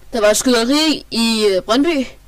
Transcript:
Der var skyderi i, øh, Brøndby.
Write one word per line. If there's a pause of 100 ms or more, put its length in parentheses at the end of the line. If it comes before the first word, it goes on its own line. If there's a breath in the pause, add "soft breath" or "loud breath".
(120)
Der
var
skyderi
i,
øh,
Brøndby. (220)